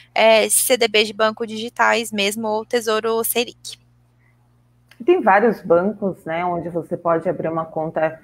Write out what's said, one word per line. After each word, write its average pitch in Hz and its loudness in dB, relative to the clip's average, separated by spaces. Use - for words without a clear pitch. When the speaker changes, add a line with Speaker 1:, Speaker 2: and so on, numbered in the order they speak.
Speaker 1:
é, 220 6
C - 2
D 226 2
B 214 2
de 214 -4
banco 220 -2
digitais 220 -2
mesmo 208 -2
ou 214 -2
Tesouro 226 -2
Selic. - -6
Speaker 2:
Tem 349 2
vários 214 2
bancos, 185 0
né, 165 -4
onde 170 -4
você 165 -6
pode 170 -2
abrir 165 -4
uma 160 -4
conta 160 -4